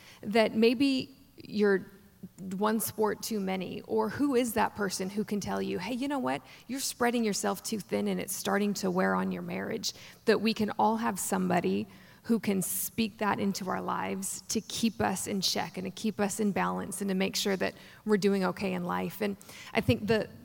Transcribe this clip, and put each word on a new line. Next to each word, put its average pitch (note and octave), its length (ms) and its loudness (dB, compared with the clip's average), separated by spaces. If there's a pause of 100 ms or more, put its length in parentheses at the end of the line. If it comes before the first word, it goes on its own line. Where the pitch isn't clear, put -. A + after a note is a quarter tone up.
(220)
that G#3+ 320 4
maybe B3+ 560 4 (260)
you're G3+ 500 2 (720)
one G#3+ 240 2
sport G#3 420 0
too A3 160 -4
many, F#3+ 480 -4
or A3 220 2
who C#4 260 0
is A#3+ 200 4
that G#3 200 2
person F#3+ 360 -2
who G#3 140 -2
can G#3 160 -2
tell G3 200 -2
you, G3 180 -2
"Hey, F#3 160 -4
you B3+ 140 -2
know C#4+ 100 0
what? B3+ 220 -2 (280)
You're C4 120 -6
spreading A#3+ 420 0
yourself G3+ 400 0
too - 160 -4
thin G3+ 300 -2
and F#3 100 0
it's - 160 -4
starting G3+ 400 2
to F#3+ 160 -2
wear F#3 240 2
on F#3 160 0
your F3+ 120 -4
marriage," F#3+ 500 -4 (320)
that A3 160 4
we G#3+ 140 2
can G#3 240 -2
all A3 180 4
have A3 220 -2
somebody F#3 680 0 (360)
who A#3 160 2
can G3 240 0
speak - 560 -4
that G#3 200 2
into G3 300 -2
our F#3+ 140 -2
lives F#3+ 680 -4
to A3 140 -2
keep - 400 -2
us - 240 0
in G3 160 -2
check - 340 -2
and F#3 80 -6
to F#3+ 60 -6
keep G#3 280 -6
us G3+ 220 0
in G#3 100 2
balance F#3 520 -2
and G3+ 80 -2
to F#3+ 40 2
make F#3+ 220 0
sure G3 200 2
that F#3+ 180 0 (320)
we're G#3+ 100 4
doing G3 260 4
okay F#3 300 -2
in F3+ 120 -4
life. F3+ 360 -2
And G3+ 160 -2 (380)
I G#3+ 80 2
think A3 240 2
the, G#3+ 220 2 (160)